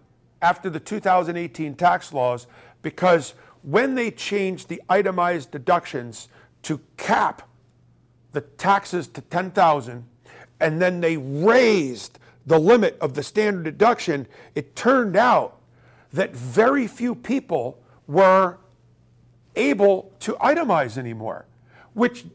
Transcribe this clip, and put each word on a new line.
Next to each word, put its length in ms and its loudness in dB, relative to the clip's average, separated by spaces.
after 260 0
the 120 -8
two 200 -10
thousand 380 0
eighteen 380 -8
tax 360 0
laws, 360 -2
because 540 0
when 320 -2
they 160 -4
changed 580 -6
the 220 -10
itemized 640 0
deductions 760 -4
to 180 -6
cap 500 -2
the 100 -6
taxes 640 -2
to 140 -18
ten 300 -6
thousand, 540 0
and 220 0
then 200 0
they 160 0
raised 1040 0
the 140 4
limit 400 4
of 140 -4
the 100 -6
standard 400 -2
deduction, 640 0
it 200 -8
turned 400 2
out 460 2
that 240 -4
very 520 2
few 260 -6
people 640 -4
were 500 4
able 640 2
to 140 -6
itemize 640 0
anymore, 480 -10
which 420 -2